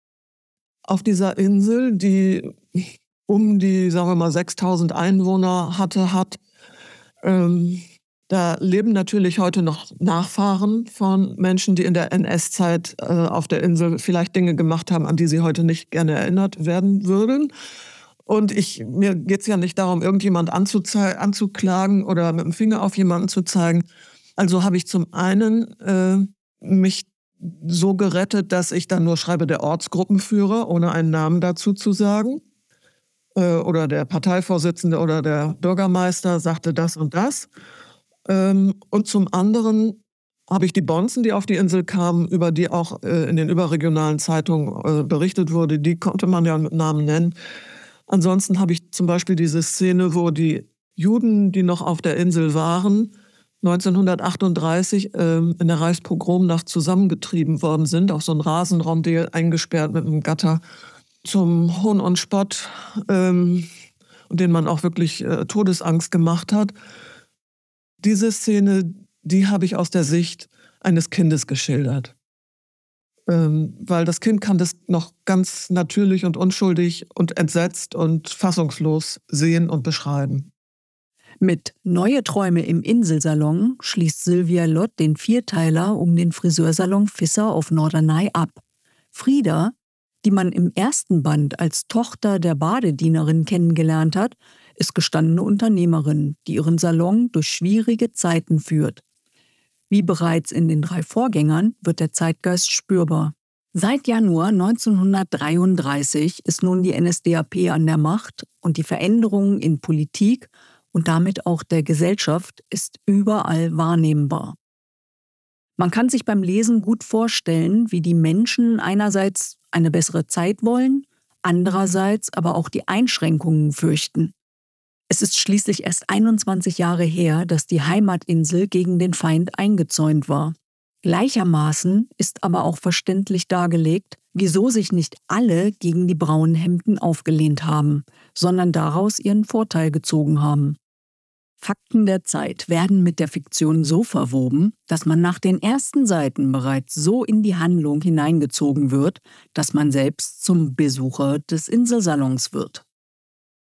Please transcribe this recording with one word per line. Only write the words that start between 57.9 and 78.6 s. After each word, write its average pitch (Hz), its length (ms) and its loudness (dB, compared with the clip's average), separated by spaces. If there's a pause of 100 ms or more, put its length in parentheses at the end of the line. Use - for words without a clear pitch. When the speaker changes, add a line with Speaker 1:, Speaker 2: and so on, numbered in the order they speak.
Speaker 1:
auf 156 120 -2
so 170 100 -2
ein 151 80 0
Rasenrondel 165 920 0
eingesperrt 165 600 0
mit 160 120 -2
einem 151 160 -2
Gatter, 160 400 0 (640)
zum 170 580 2
Hohn 208 180 2
und 180 180 0
Spott, - 500 -4 (400)
ähm, 180 560 2 (640)
und 170 120 -2
denen 180 120 4
man 165 140 2
auch 151 160 -2
wirklich, 170 420 -2
äh, 165 220 -2
Todesangst 170 640 0
gemacht 165 420 0
hat. 208 220 0 (1200)
Diese 208 340 0
Szene, 196 600 0 (300)
die 190 240 2
habe 196 180 0
ich 175 120 -2
aus 175 140 -4
der 180 120 0
Sicht 165 460 -2 (320)
eines 165 300 0
Kindes 156 360 0
geschildert. 135 720 -4 (1120)
Ähm, 156 500 0
weil 170 260 -2
das 165 140 -2
Kind 220 220 0
kann 208 180 0
das 170 140 0 (160)
noch 165 240 -2 (120)
ganz - 460 -2
natürlich 185 540 0
und 170 120 -2
unschuldig 175 800 0
und - 240 -2
entsetzt 170 560 -2
und 160 360 -2
fassungslos 156 1000 -2